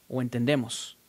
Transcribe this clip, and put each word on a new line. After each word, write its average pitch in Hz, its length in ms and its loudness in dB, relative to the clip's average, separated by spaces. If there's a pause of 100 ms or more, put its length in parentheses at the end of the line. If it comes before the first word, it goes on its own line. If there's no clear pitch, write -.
o 127 140 -2
entendemos. 123 760 0 (140)